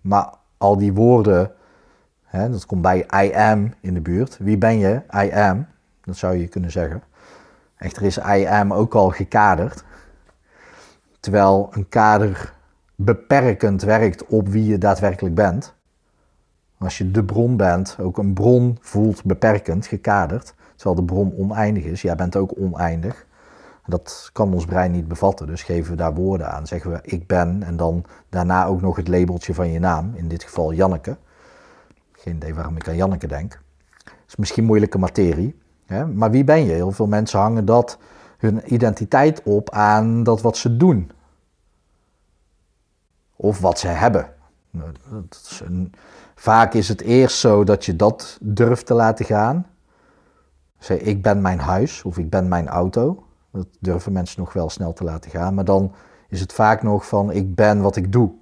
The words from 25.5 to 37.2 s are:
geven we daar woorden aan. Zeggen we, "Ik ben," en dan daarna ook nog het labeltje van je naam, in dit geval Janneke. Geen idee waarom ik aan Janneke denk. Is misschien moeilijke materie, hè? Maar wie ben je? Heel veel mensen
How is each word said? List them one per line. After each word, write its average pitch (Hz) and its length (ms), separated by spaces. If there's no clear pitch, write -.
geven 85 280
we 85 60
daar 82 160
woorden 90 380
aan. 76 160
Zeggen 87 240
we, 82 120
"Ik 87 240
ben," 90 360
en 85 140
dan 85 280
daarna 92 360
ook 92 160
nog 92 140
het 80 120
labeltje 87 460
van 85 180
je 82 80
naam, 87 360
in 85 120
dit 82 160
geval 80 300
Janneke. 92 440
Geen - 240
idee 78 180
waarom 78 220
ik 80 120
aan 82 80
Janneke 92 320
denk. 73 340
Is - 80
misschien 110 300
moeilijke 107 320
materie, 92 640
hè? 107 200
Maar 110 260
wie 131 120
ben 147 220
je? 92 60
Heel 87 200
veel 104 160
mensen 107 320